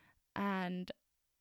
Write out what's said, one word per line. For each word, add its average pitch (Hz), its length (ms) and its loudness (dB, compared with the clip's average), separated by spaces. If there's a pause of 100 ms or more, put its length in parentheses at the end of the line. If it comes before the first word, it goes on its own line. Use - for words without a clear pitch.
(340)
and 185 560 0 (500)